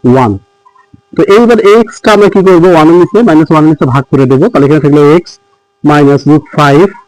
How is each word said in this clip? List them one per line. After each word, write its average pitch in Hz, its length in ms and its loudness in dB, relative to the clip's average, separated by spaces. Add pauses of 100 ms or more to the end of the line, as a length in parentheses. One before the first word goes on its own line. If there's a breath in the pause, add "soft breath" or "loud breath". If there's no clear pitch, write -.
(120)
ওয়ান। 123 200 0 (840)
তো - 60 -4
এইবার 220 380 2
এক্সটা 220 520 0
আমরা 208 160 2
কি 196 180 0
করবো, 180 280 2
ওয়ান 156 160 2
এর 170 100 2
নিচে, 175 220 -2
মাইনাস 156 280 0
ওয়ান 156 140 0
এর 156 60 2
নিচে 160 140 -2
ভাগ 131 260 -4
করে 135 200 0
দেবো। 135 180 0
তাহলে 151 180 -2
এখানে 151 180 0
থাকলো 147 180 0 (140)
এক্স - 160 -6 (520)
মাইনাস 143 440 0
রুট 147 160 0 (120)
ফাইভ 147 280 0 (240)